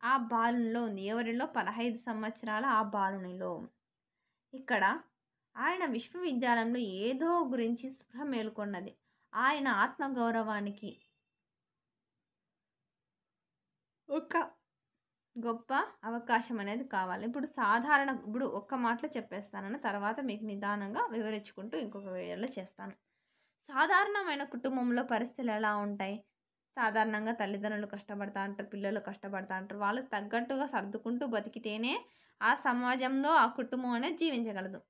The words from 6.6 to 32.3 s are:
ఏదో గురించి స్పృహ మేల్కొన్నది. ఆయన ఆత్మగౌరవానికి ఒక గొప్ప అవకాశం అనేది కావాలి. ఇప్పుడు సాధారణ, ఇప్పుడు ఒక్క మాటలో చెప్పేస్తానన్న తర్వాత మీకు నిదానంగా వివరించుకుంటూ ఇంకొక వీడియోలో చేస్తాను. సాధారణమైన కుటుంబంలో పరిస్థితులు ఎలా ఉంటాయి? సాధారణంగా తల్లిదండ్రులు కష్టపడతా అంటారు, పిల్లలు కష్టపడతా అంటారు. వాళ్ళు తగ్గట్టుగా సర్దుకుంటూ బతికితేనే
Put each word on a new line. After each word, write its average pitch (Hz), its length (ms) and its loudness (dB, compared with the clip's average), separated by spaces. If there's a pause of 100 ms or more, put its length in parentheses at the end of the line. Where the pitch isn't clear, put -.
ఏదో 262 640 0
గురించి 240 460 0
స్పృహ 262 320 -12
మేల్కొన్నది. 214 720 -4 (400)
ఆయన 269 340 4
ఆత్మగౌరవానికి 226 1300 0 (3250)
ఒక 320 260 0 (1040)
గొప్ప 233 360 -2 (300)
అవకాశం 233 560 0
అనేది 214 240 -4
కావాలి. 190 420 -2
ఇప్పుడు 269 200 -4
సాధారణ, 269 800 4
ఇప్పుడు 240 180 -2
ఒక్క 202 300 -4
మాటలో 240 420 0
చెప్పేస్తానన్న 202 600 -6
తర్వాత 214 440 -2
మీకు 220 240 -4
నిదానంగా 202 600 -2
వివరించుకుంటూ 220 720 -4
ఇంకొక 202 300 -8
వీడియోలో 185 400 -4 (100)
చేస్తాను. 196 340 -12 (760)
సాధారణమైన 349 760 4
కుటుంబంలో 254 580 0
పరిస్థితులు 240 480 0
ఎలా 214 260 2
ఉంటాయి? 202 480 -4 (520)
సాధారణంగా 220 560 2
తల్లిదండ్రులు 208 540 -2
కష్టపడతా 202 560 -6
అంటారు, 202 260 -6
పిల్లలు 202 320 -2
కష్టపడతా 196 560 -6
అంటారు. 196 240 -6
వాళ్ళు 214 220 0
తగ్గట్టుగా 240 640 -2
సర్దుకుంటూ 233 600 -2
బతికితేనే 226 800 -2 (380)